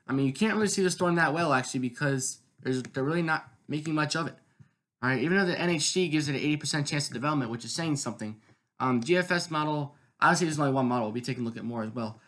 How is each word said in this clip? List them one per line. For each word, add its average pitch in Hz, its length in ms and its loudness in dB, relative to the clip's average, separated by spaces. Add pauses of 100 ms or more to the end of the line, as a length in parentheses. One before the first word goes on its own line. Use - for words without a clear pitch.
I 131 60 -2
mean, 135 100 2
you 135 80 2
can't 208 220 2
really 208 140 2
see 202 140 0
the 185 80 4
storm 175 260 2
that 156 180 4
well, 165 180 2
actually, 127 280 0
because 131 580 -2 (240)
there's, 127 200 0
they're 131 220 -4
really 160 180 0
not 160 240 -2 (220)
making 151 260 -4
much 151 220 0
of 165 100 -2
it. - 100 -12 (680)
All 123 60 0
right, 127 140 2
even 175 160 4
though 196 80 4
the 175 120 0
N 175 120 2
H 160 220 0
C 180 160 2
gives 147 200 0
it 147 40 -2
an 135 100 -2
eighty 151 160 0
percent 147 280 -2
chance 143 220 -2
of - 60 -12
development, 131 360 -2
which 117 140 -6
is 117 80 -8
saying 160 240 -2
something, 107 400 -6 (440)
um, 127 220 2
G 170 140 2
F 180 160 2
S 175 180 -2
model, 151 440 -2 (260)
obviously 165 260 4
there's 156 120 -2
only 143 140 2
one 131 160 2
model. 123 180 0
We'll 107 80 -6
be 123 80 -6
taking 123 200 -4
a 117 40 -2
look 113 100 -6
at 104 80 -10
more 117 180 -6
as 110 120 -8
well. 113 340 -6